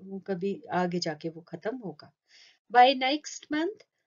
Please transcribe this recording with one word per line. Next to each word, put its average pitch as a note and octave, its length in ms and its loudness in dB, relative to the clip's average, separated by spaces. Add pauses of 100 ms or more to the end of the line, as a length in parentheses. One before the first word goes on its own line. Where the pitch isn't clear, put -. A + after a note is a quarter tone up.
वो F#3+ 180 -12
कभी F#3+ 520 -4
आगे F3 280 0
जाके D#3+ 300 -6
वो D#3+ 120 -12
खत्म G#3 360 -8
होगा। F#3 360 -14 (600)
By B3+ 220 8
next C4 560 -4
month, E4+ 300 -4 (260)